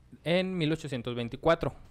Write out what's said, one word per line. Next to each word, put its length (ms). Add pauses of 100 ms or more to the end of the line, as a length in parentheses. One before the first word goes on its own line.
(240)
en 320
mil 160
ochocientos 420
veinticuatro, 600 (160)